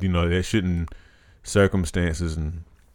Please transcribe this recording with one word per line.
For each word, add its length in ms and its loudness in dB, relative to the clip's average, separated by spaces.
you 80 0
know, 180 2
that 160 0
shouldn't, 460 0
circumstances 920 0
and 260 -6